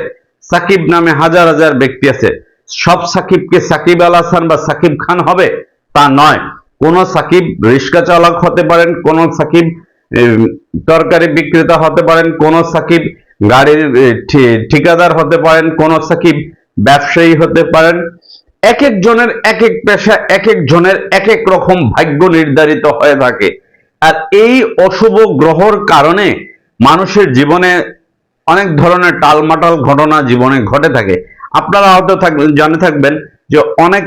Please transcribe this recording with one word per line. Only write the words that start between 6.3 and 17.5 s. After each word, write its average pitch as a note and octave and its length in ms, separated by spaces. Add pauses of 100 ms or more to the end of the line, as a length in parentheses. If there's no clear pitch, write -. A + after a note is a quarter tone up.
কোন F3 260
সাকিব E3+ 600
রিক্সা C3+ 340
চালক E3+ 440
হতে E3+ 180
পারেন, E3+ 380
কোন E3 300
সাকিব, E3 340 (520)
এম, A2+ 280 (420)
তরকারি E3 400
বিক্রেতা D#3+ 500
হতে D#3+ 260
পারেন, E3 340
কোন D#3+ 260
সাকিব E3 380 (480)
গাড়ির, C#3+ 460
এ, A#2+ 360
ঠি-, A#2 400
ঠিকাদার E3 460
হতে E3 200
পারেন, D#3+ 380
কোন D#3 260
সাকিব D#3+ 500 (280)
ব্যবসায়ী C#3+ 560
হতে E3 280